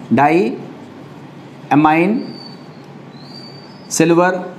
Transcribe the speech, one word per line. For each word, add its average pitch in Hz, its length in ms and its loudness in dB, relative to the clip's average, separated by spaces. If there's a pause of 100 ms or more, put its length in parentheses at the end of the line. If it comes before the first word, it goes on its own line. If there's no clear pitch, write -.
(120)
diamine 160 2000 0 (1700)
silver 170 420 4 (260)